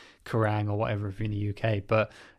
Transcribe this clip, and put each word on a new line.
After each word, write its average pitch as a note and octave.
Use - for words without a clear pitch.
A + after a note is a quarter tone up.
Kerrang G#2+
or G#2
whatever G#2
if F#2+
you're A2
in G#2
the G#2
U G#2
K, G#2+
but, A2